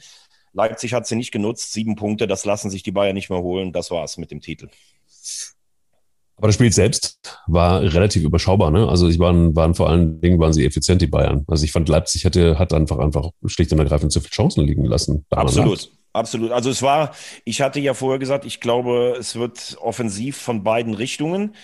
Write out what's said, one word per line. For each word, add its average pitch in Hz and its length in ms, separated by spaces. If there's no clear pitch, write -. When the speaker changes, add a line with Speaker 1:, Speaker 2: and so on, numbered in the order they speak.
Speaker 1:
Leipzig 110 400
hat 117 120
sie 113 120
nicht 123 160
genutzt. 113 400
Sieben 110 240
Punkte, 107 300
das 98 180
lassen 104 240
sich 95 120
die 98 120
Bayern 98 220
nicht 98 140
mehr 92 120
holen. 90 320
Das 87 180
war's 80 260
mit - 140
dem 76 80
Titel. 76 300
Speaker 2:
Aber 104 100
das 107 40
Spiel 120 180
selbst - 460
war 87 340
relativ 87 400
überschaubar, 82 480
ne? 98 180
Also, 87 220
sie 82 80
waren, 85 380
waren 82 180
vor 82 160
allen 80 320
Dingen 87 180
waren 80 140
sie 73 140
effizient, 90 340
die 82 60
Bayern. 71 400
Also, 78 160
ich 80 80
fand, 78 180
Leipzig - 360
hatte, 82 340
hat 87 140
einfach, 78 260
einfach 73 320
schlicht 87 260
und 76 60
ergreifend 73 320
zu 78 100
viele - 80
Chancen 113 340
liegen 71 220
lassen. 71 440
Bei - 80
Speaker 1:
Absolut. 117 420
Speaker 2:
Haaland. - 120
Speaker 1:
Absolut. 113 380
Also 123 200
es 117 100
war, 151 320
ich 117 160
hatte 135 180
ja 139 140
vorher 131 240
gesagt, 135 260
ich - 160
glaube, 123 600
es - 160
wird 117 440
offensiv 113 560
von 113 280
beiden 110 320
Richtungen. 165 580